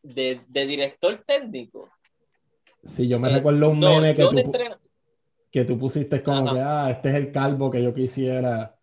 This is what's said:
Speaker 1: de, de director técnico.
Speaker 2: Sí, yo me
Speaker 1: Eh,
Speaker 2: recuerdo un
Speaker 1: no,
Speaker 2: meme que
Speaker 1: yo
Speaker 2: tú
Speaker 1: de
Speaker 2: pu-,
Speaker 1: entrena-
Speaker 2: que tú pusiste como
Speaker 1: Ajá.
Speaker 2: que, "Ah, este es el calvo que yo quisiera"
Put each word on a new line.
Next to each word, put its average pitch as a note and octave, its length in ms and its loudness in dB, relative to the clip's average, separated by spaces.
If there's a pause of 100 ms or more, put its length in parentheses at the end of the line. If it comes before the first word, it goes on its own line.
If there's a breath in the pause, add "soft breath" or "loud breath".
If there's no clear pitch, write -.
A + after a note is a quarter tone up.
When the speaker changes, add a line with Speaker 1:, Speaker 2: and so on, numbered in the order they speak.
Speaker 1:
de, C3 460 -6
de C#3 180 -2
director C#3+ 600 -4
técnico. C#3+ 640 -6 (920)
Speaker 2:
Sí, - 240 -4
yo A#2+ 120 0
me B2+ 100 0
Speaker 1:
Eh, C3+ 40 4
Speaker 2:
recuerdo D3 360 4
un D3+ 100 2
Speaker 1:
no, D#3 120 4
Speaker 2:
meme D#3 240 4
que D3 80 4
Speaker 1:
yo - 60 6
Speaker 2:
tú - 60 0
Speaker 1:
de B4+ 80 4
Speaker 2:
pu-, - 80 -2
Speaker 1:
entrena- A#4+ 280 -6 (720)
Speaker 2:
que B2+ 120 0
tú A#2+ 140 -2
pusiste C3+ 460 -2
como C#3 220 0
Speaker 1:
Ajá. C3+ 100 -2
Speaker 2:
que, B2+ 40 -2
"Ah, C#3+ 300 -2
este B2+ 200 -4
es C#3 60 2
el C#3 160 -2
calvo C#3 380 0
que B2 140 0
yo A#2+ 100 0
quisiera" B2+ 880 -4